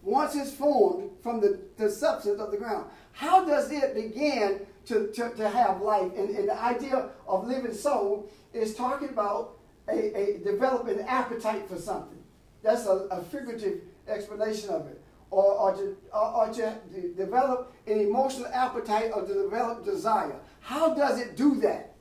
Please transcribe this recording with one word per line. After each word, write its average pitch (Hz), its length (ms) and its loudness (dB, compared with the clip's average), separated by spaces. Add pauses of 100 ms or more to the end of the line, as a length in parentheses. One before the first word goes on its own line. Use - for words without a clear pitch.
Once 269 320 2
it's 277 180 -4
formed 269 580 2 (120)
from 233 180 -2
the, 196 200 2 (160)
the 214 140 0
substance 320 500 0
of 254 100 -6
the 208 60 -4
ground, 220 300 -4 (260)
how 359 320 4
does 285 260 2
it 269 240 0
begin 220 680 0 (260)
to, 208 260 0
to, 233 240 -4
to 214 120 0
have 196 340 2
life? 202 340 2
And, 202 140 -2
and 202 180 -2
the - 120 -2
idea 254 500 -2 (180)
of 196 180 0
living 247 280 -4
soul 208 560 0 (220)
is 220 220 -2
talking 269 360 -4
about 220 480 -4 (300)
a, 214 300 -2
a 202 200 0
developing 226 600 0
appetite 233 680 -2
for 180 80 -10
something. - 420 -8 (440)
That's 220 240 2
a, 190 240 2
a 180 120 -4
figurative 226 600 -6 (260)
explanation 208 640 -4
of 156 160 -4
it. - 160 -16 (280)
Or, 196 140 6
or 196 320 6
to, 196 200 -4 (160)
or, 220 360 2
or 220 60 -6
to 220 240 -2 (140)
de-, 180 220 -6
develop 254 580 0 (140)
an 214 140 2
emotional 247 520 2
appetite 226 600 0
or 208 100 -2
to 196 80 -6
develop 208 520 -2
desire. 180 500 0 (260)
How 311 340 2
does 269 260 2
it 220 160 -8
do 269 240 6
that? - 400 0